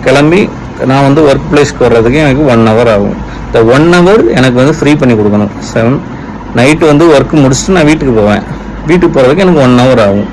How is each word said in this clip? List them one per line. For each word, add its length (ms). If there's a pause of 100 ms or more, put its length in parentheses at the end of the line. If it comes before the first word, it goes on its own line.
கிளம்பி 440 (380)
நான் 160
வந்து 200
ஒர்க் 320
பிளேஸ்க்கு 240
வர்றதுக்கு 400
எனக்கு 280
ஒன் 220
ஹவர் 240
ஆகும். 240 (300)
இந்த 180
ஒன் 300
ஹவர் 340
எனக்கு 240
வந்து 220
ஃப்ரீ 200
பண்ணி 200
கொடுக்கணும். 340 (260)
செவன் 240 (580)
நைட்டு 300
வந்து 200
ஒர்க் 280
முடிச்சுட்டு 360
நான் 140
வீட்டுக்கு 360
போவேன். 220 (440)
வீட்டுக்கு 340
போறதுக்கு 180
எனக்கு 220
ஒன் 180
ஹவர் 220
ஆகும். 320